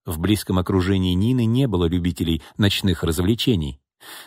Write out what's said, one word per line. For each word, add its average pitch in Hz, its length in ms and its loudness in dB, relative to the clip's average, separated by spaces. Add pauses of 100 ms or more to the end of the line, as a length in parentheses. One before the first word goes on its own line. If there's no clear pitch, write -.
В 80 140 -8
близком 95 380 0
окружении 92 560 2
Нины 117 320 2
не 127 200 2
было 90 200 0
любителей 85 560 -2 (140)
ночных 101 460 0
развлечений. 82 800 0 (460)